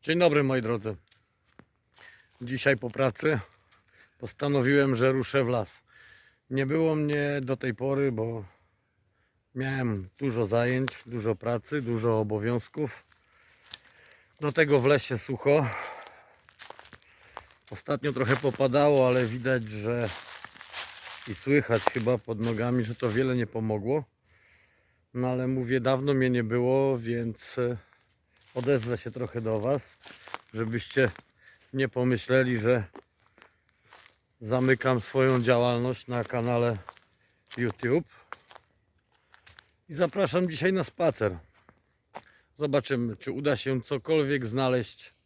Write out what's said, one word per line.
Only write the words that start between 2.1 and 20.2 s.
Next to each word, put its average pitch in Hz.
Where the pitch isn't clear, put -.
Dzisiaj 127
po 117
pracy 135
postanowiłem, 139
że 131
ruszę 131
w 117
las. 120
Nie 135
było 160
mnie 147
do 131
tej 123
pory, 135
bo 113
miałem 127
dużo 120
zajęć, 123
dużo 113
pracy, 120
dużo 117
obowiązków. 110
Do 147
tego 147
w 123
lesie 135
sucho. 143
Ostatnio 139
trochę 127
popadało, 135
ale 127
widać, 117
że 110